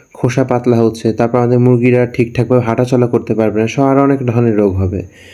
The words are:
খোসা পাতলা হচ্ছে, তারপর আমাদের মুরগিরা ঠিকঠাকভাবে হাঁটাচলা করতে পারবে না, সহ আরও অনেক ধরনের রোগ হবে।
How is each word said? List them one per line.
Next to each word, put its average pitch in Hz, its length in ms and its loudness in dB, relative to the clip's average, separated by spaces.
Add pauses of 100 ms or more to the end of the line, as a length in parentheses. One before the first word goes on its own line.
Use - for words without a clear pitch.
(120)
খোসা 131 320 -2
পাতলা 123 320 0
হচ্ছে, 113 360 0
তারপর 117 260 -2
আমাদের 123 200 2
মুরগিরা 123 480 2
ঠিকঠাকভাবে 123 560 -2
হাঁটাচলা 123 440 0
করতে 117 280 -2
পারবে 107 260 0
না, 113 60 0
সহ 139 160 -2
আরও 135 200 2
অনেক 139 160 2
ধরনের 120 380 0
রোগ 101 180 2
হবে। 95 280 -2 (320)